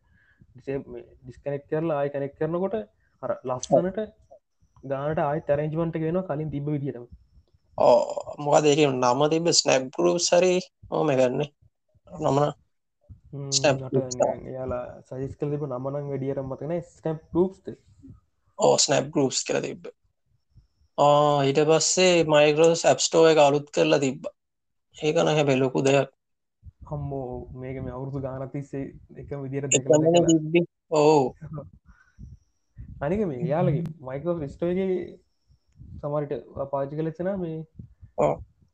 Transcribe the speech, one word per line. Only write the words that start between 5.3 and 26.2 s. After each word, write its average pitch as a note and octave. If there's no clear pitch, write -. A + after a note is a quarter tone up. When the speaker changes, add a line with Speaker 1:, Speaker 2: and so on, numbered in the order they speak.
Speaker 1:
ඇරේන්ජ්මන්ට් D#3
එක D#3+
වෙනවා F3
කලින් D3+
තිබ්බ C#3+
විදිහටම. C#3
Speaker 2:
ඔව්. -
මොකද D3
ඒකේ D3
නම B2+
තිබ්බ E3
ස්නැප් C3
ගෲප්ස් F3
හරි F3+
ඔහොම D#3+
එකක් C3
නේ. C#3+
නම D#3
නම් C#3+
Speaker 1:
හ්ම්, C#3
Speaker 2:
ස්නැප් C3+
Speaker 1:
මට C3
Speaker 2:
ගෲප්ස් C3
තමයි. B2+
Speaker 1:
නිකන් -
එයාලා B2+
සජෙස්ට් C3+
කරලා D3
තිබ්බ D3
නම C3
නම් C#3+
වැඩියටම C3+
මතක C3
නෑ. E3
ස්නැප් D#3+
ගෲප්ස්ද? F#3
Speaker 2:
ඔව්, C#3
ස්නැප් C3+
ගෲප්ස් C3+
කියලා C#3
තිබ්බ. E3+
ආ, D3
ඊට C#3
පස්සේ E3
Microsoft D#3
App C#3
Store E3
එක D#3
අලුත් C#3+
කරලා D#3
තිබ්බා. C#3
ඒක D#3
නම් E3
හැබැයි C#3
ලොකු C3+
දෙයක්. C3+